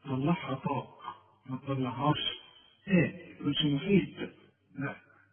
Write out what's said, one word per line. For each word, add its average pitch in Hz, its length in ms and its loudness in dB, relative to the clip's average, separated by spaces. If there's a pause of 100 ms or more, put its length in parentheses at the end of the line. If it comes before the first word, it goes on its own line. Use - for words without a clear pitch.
طلعها 139 500 0
طاق، - 460 -6 (460)
ما 131 100 -8
تطلعهاش 131 640 -2 (680)
تاء. - 440 2
ما - 80 -20
تقولش 147 260 0
محيط. 156 640 2 (480)
لا - 180 -4 (360)